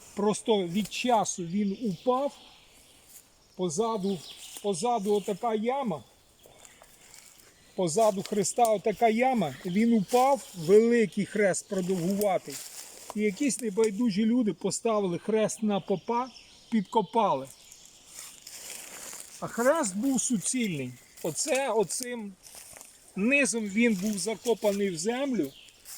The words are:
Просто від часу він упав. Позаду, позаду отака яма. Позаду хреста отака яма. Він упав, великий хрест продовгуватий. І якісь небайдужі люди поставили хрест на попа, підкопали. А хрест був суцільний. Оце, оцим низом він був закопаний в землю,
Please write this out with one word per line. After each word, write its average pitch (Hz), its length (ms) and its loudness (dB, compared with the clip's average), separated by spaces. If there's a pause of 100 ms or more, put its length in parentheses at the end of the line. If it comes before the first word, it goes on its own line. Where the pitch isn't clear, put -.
(140)
Просто 202 500 0
від 180 280 -2
часу 208 520 0
він 196 380 -2
упав. 254 560 -2 (1160)
Позаду, 190 600 -2 (440)
позаду 208 520 0
отака 214 400 -2
яма. 226 500 -2 (1700)
Позаду 196 480 2
хреста - 420 0
отака 220 440 2
яма. 220 460 2 (120)
Він 214 260 4
упав, 247 600 4
великий 208 720 4
хрест 202 420 0
продовгуватий. 185 840 0 (600)
І 208 60 -4
якісь 214 400 0
небайдужі 220 640 0
люди 226 280 2
поставили 202 680 -2
хрест 214 440 0
на 202 180 0
попа, 233 480 -2 (420)
підкопали. 190 800 0 (1900)
А 175 60 -6
хрест 247 500 0
був 254 240 0
суцільний. 185 720 -2 (300)
Оце, 262 480 -2
оцим 220 640 -2 (840)
низом 233 480 2
він 220 300 2
був 202 240 -2
закопаний 202 720 0
в 165 80 -6
землю, 226 540 -2 (460)